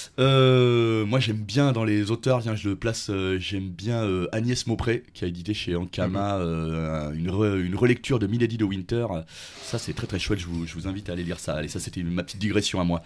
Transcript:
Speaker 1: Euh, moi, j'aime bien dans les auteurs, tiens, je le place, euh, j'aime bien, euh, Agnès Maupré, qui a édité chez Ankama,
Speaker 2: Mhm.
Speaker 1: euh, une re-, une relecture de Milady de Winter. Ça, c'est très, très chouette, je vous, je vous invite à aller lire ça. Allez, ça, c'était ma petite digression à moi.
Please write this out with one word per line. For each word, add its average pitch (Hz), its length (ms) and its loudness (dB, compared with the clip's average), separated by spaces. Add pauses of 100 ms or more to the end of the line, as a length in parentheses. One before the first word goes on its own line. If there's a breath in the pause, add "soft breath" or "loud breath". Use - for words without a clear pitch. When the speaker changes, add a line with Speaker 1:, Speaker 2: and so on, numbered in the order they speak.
(180 loud breath)
Speaker 1:
Euh, 123 840 6
moi, 120 160 2
j'aime 110 160 0
bien 113 360 2
dans 113 120 0
les 104 260 2
auteurs, 120 320 2
tiens, 110 140 -2
je 101 140 -2
le 98 40 2
place, 110 360 -4
euh, 95 280 0
j'aime 95 300 -4
bien, 104 340 -2
euh, 92 300 0
Agnès 120 340 0
Maupré, 113 360 0 (100)
qui - 120 -8
a 90 40 0
édité 87 240 -4
chez 90 240 -2
Ankama, 92 600 -2
Speaker 2:
Mhm. 90 40 0
Speaker 1:
euh, 80 680 -2
une 82 180 -2
re-, 98 320 2
une 90 140 -2
relecture 123 420 2
de 104 80 0
Milady 117 300 0
de 110 80 2
Winter. 101 420 -2 (560 loud breath)
Ça, - 160 -6
c'est - 140 -6
très, - 140 -6
très 98 120 -4
chouette, 98 220 -2
je 85 60 -8
vous, 85 200 -4
je 82 80 -12
vous 87 140 -6
invite 98 220 -8
à - 20 -4
aller 87 100 -4
lire 85 160 -4
ça. - 160 -4
Allez, 78 140 -4
ça, 87 120 -6
c'était - 220 -6
ma 87 200 -2
petite 98 180 -10
digression 104 400 0
à 90 40 2
moi. 85 220 2